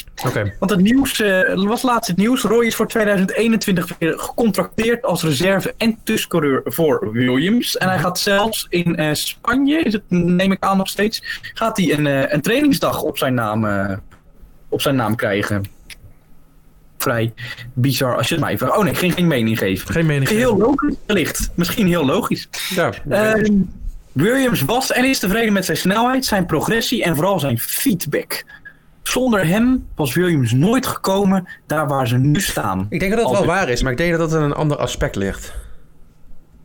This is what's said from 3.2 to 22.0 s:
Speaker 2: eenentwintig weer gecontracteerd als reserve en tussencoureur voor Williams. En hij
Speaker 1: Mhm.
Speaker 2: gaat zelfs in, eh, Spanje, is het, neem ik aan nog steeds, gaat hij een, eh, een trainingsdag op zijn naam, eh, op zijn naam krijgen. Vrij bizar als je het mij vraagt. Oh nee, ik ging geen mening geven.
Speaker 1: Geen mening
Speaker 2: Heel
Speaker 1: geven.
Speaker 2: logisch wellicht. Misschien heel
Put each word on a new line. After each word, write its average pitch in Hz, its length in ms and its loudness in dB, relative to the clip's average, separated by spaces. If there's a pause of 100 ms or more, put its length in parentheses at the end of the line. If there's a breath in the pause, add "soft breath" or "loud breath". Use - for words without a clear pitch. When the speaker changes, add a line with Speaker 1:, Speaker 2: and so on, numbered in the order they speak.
Speaker 2:
eenentwintig 214 680 0
weer 160 200 -2
gecontracteerd 226 840 -2
als 175 200 -2
reserve 170 540 0
en 226 280 0
tussencoureur 151 600 0
voor 127 480 0
Williams. 131 640 2
En 185 100 0
hij 185 100 2
Speaker 1:
Mhm. 156 80 0
Speaker 2:
gaat 180 140 -2
zelfs 208 500 0
in, 170 280 0
eh, 156 180 0
Spanje, 277 680 0
is 220 100 0
het, 208 160 -2
neem 180 440 2
ik 190 120 -4
aan 196 120 2
nog 190 120 0
steeds, - 520 -4 (140)
gaat 226 220 -2
hij 185 220 2
een, 147 80 2
eh, 139 260 0
een - 80 0
trainingsdag 226 640 0
op - 160 -4
zijn 135 160 0
naam, 110 300 0
eh, 101 320 0 (720)
op - 120 -4
zijn 143 160 0
naam 110 200 0
krijgen. 101 480 -2 (1300)
Vrij 117 340 0 (400 loud breath)
bizar 127 440 0
als 117 120 0
je 170 60 -2
het 147 100 0
mij 98 140 -2
vraagt. 135 180 0
Oh 214 60 2
nee, 165 100 2
ik - 60 -4
ging 175 160 0
geen 175 120 0
mening 113 320 2
geven. 95 340 -2
Speaker 1:
Geen 165 140 2
mening 139 240 0
Speaker 2:
Heel 240 220 2
Speaker 1:
geven. 202 140 2
Speaker 2:
logisch 285 280 0 (120)
wellicht. - 480 -2
Misschien 180 320 0
heel 170 180 2